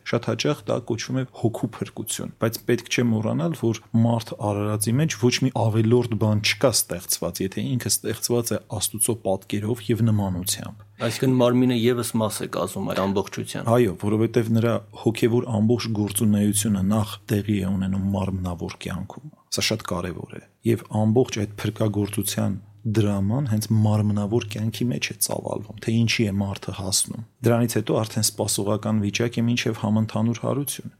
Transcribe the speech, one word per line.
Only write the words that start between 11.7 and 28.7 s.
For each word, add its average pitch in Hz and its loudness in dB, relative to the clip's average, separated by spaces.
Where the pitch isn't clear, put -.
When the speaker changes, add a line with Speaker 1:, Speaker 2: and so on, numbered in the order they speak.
Speaker 2:
ևս 120 2
մաս 110 0
է 92 -4
կազմում 92 -4
այդ 98 -2
ամբողջության։ 98 -2
Speaker 1:
Այո, 117 4
որովհետև 110 0
նրա 113 2
հոգևոր 117 2
ամբողջ 117 2
գործունեությունը 104 2
նախ 104 0
տեղի 104 0
է 92 0
ունենում 95 -2
մարմնավոր 92 -4
կյանքում։ 92 -10
Սա - -4
շատ - 0
կարևոր 87 -6
է։ - -14
Եվ 113 0
ամբողջ 110 4
այդ 104 -4
փրկagorցության 104 -2
դրաման 104 2
հենց 107 0
մարմնավոր 107 4
կյանքի 110 -4
մեջ 120 -2
է - -6
ծավալվում, - -4
թե 113 -2
ինչի 113 4
է 101 2
մարդը 98 -2
հասնում։ 95 -4
Դրանից 117 4
հետո 110 0
արդեն 110 0
սպասողական 107 0